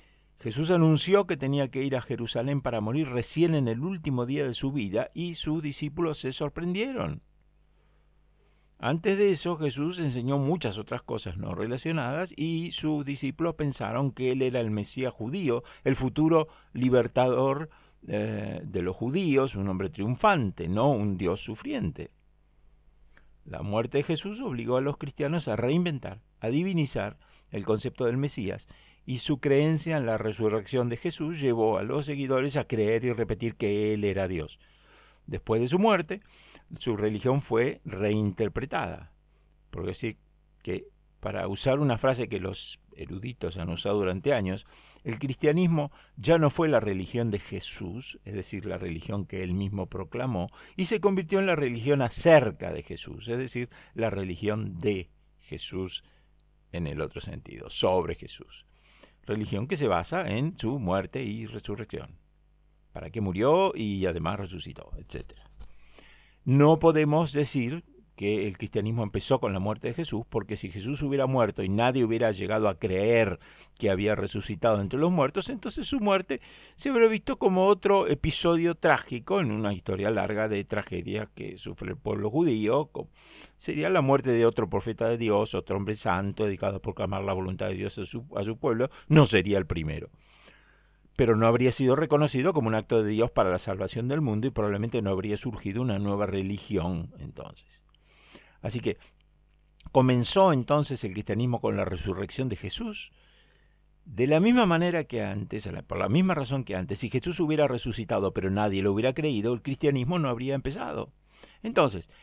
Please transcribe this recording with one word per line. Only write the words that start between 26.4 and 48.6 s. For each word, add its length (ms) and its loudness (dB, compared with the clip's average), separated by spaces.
divinizar 720 0
el 120 -6
concepto 420 0
del 120 2
Mesías, 500 -4
y 120 -4
su 220 0
creencia 580 4
en 80 0
la 120 0
resurrección 720 0
de 80 -4
Jesús 440 -4
llevó 360 4
a 60 0
los 220 -2
seguidores 500 0
a 120 -2
creer 360 2
y 100 0
repetir 420 -2
que 380 0
él 100 -2
era 240 0
Dios. 320 -6
Después 360 0
de 60 2
su 120 2
muerte, 420 2
su 220 -2
religión 440 0
fue 420 0
reinterpretada. 1300 -2
Por 160 -8
decir 320 -6
que, 260 -6
para 280 -4
usar 320 2
una 180 2
frase 320 0
que 100 -4
los 400 -8
eruditos 600 -8
han 120 -6
usado 280 -2
durante 360 0
años, 320 -2
el 140 -6
cristianismo 760 2
ya 220 4
no 120 6
fue 180 2
la 120 6
religión 520 -2
de 80 0
Jesús, 840 -10
es 100 -12
decir, 320 -8